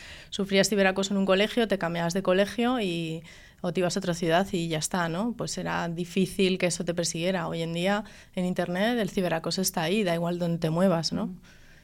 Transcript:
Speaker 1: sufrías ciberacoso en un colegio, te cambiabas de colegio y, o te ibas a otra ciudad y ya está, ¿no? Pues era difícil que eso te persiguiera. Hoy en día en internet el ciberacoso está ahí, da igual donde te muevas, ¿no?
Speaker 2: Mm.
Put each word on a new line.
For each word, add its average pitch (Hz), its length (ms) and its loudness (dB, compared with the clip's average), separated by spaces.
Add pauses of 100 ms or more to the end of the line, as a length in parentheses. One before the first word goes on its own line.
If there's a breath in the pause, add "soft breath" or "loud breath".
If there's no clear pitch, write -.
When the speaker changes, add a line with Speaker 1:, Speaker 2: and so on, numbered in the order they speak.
(300 loud breath)
Speaker 1:
sufrías 196 380 2
ciberacoso 196 460 2
en 196 40 2
un 190 80 2
colegio, 214 400 2
te 202 120 0
cambiabas 170 360 -2
de 190 80 -2
colegio 202 580 2
y, 165 440 -4 (380 loud breath)
o 180 100 -2
te 185 80 0
ibas 175 160 0
a - 40 0
otra 180 140 0
ciudad 170 380 2
y 170 160 0
ya 156 100 -2
está, 170 300 -2
¿no? 214 280 -2
Pues 160 220 -6
era 170 300 -2
difícil 185 680 0
que 180 100 0
eso 170 180 -2
te 170 100 -2
persiguiera. 170 540 -2
Hoy 165 140 -4
en 165 100 -4
día 196 320 0 (320 loud breath)
en 185 80 0
internet 180 560 0
el 190 100 -2
ciberacoso 170 500 -2
está 185 220 0
ahí, 196 220 2
da 170 100 2
igual 170 240 -2
donde 170 200 0
te 165 120 0
muevas, 165 420 2
¿no? 180 140 -2
Speaker 2:
Mm. 180 100 -8 (480 soft breath)